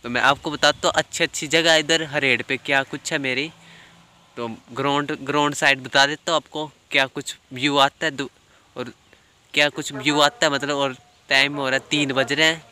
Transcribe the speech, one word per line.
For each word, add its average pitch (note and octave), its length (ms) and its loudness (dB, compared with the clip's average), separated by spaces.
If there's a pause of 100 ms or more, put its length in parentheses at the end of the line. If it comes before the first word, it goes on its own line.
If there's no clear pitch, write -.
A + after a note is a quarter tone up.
तो B2 60 -10
मैं A#2+ 120 -2
आपको C#3 300 2
बताता D3 360 0
हूँ D#3 100 0
अच्छी - 260 -2
अच्छी D#3 240 -6
जगह D#3+ 280 4
इधर D#3 360 2
हरेड़ C3+ 360 0
पे C3+ 100 -2
क्या C#3 260 0
कुछ - 280 -10
है D#3+ 80 -2
मेरी। C3+ 300 -4 (880)
तो A#2+ 100 -6 (260)
ground, C#3+ 380 -2 (100)
ground C#3+ 340 0
side C#3 280 2
बता C#3 220 4
देता D3+ 260 -6
हूँ D#3+ 40 0
आपको D3+ 300 -4 (260)
क्या C#3 160 2
कुछ - 280 -10 (180)
view C#3 240 0
आता C#3 280 2
है D#3 60 -2
दु-, C3+ 180 -8 (460)
और A#2+ 160 -10 (600)
क्या D3 160 2
कुछ C#3+ 240 -8
view C#3+ 260 0
आता D3 260 2
है D3 80 2
मतलब। C#3 240 -2
और C3+ 180 -2 (340)
time C#3 260 2
हो C3+ 140 -2
रहा C3 100 0
है - 120 -8
तीन C#3+ 220 0
बज C3+ 200 0
रहे D#3 120 2
हैं। D#3+ 260 0